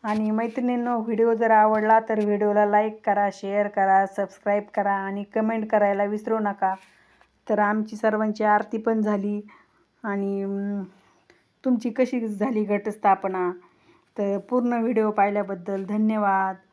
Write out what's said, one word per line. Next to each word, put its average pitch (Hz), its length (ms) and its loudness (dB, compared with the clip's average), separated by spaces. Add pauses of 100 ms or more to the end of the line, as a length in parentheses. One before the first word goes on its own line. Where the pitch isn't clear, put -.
आणि 214 280 -2
मैत्रिणींनो, 240 680 -2
व्हिडिओ 226 320 2
जर 226 180 2
आवडला 214 480 6
तर 220 260 -2
व्हिडिओला 208 400 2
लाईक 214 400 0
करा, 202 280 2
शेअर 202 340 -2
करा, 196 380 4
सबस्क्राईब 202 580 -2 (120)
करा 202 180 0
आणि 196 300 -4
कमेंट 220 480 -2
करायला 202 320 2
विसरू 214 360 -2
नका. 202 360 -2 (760)
तर 214 100 0
आमची 214 360 0
सर्वांची 214 480 -2
आरती 208 340 2
पण 220 240 0
झाली. 208 400 -2 (600)
आणि, 202 380 -4
अं, 196 420 -6 (840)
तुमची 247 240 0
कशी 240 380 -2
झाली 214 360 -2
घटस्थापना? 196 880 0 (680)
तर 202 200 -2
पूर्ण 240 360 -2
व्हिडिओ 226 380 0
पाहिल्याबद्दल 196 760 -2
धन्यवाद. 202 680 0 (180)